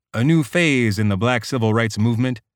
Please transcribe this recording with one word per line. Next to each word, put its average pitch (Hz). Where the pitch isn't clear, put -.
A 110
new 160
phase 127
in 107
the 98
black 117
civil 113
rights 113
movement 120